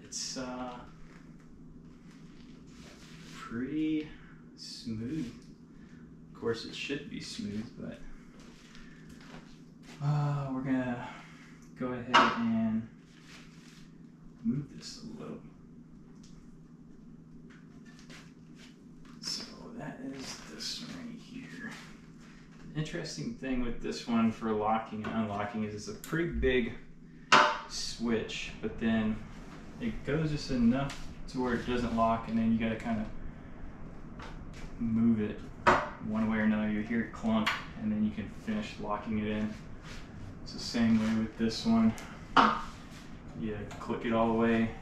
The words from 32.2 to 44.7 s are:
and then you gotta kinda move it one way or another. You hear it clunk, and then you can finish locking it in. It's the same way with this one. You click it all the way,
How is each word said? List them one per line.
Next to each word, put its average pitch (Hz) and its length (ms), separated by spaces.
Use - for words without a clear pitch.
and 113 100
then 113 140
you 113 80
gotta 113 160
kinda 110 300
move 113 420
it 104 200
one 110 240
way 110 80
or 107 60
another. 107 260
You 107 120
hear 117 200
it - 120
clunk, 110 360
and 107 100
then 107 120
you 107 80
can 101 180
finish 107 360
locking 104 380
it 107 80
in. 107 260
It's - 100
the - 60
same 113 400
way 110 220
with 113 160
this 113 280
one. 113 280
You 107 180
click - 260
it 117 80
all 113 140
the 113 60
way, 113 480